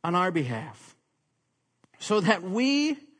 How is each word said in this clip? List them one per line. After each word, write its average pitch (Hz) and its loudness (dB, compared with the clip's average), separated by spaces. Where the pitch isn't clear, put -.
on 170 0
our 180 2
behalf, 123 -6
so 214 0
that 185 2
we 269 0